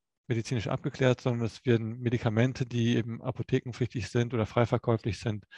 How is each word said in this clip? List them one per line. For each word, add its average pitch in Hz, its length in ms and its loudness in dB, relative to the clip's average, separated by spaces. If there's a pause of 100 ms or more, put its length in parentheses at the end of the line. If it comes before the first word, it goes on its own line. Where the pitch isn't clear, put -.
(280)
medizinisch 113 400 -2
abgeklärt, 131 540 0
sondern 117 260 0
es - 180 -8
werden 113 320 2
Medikamente, 120 720 2
die 120 280 2
eben 117 280 -4
apothekenpflichtig 120 840 -4
sind 120 260 0
oder 110 100 2
frei 117 220 2
verkäuflich 113 520 0
sind, 107 260 -6 (120)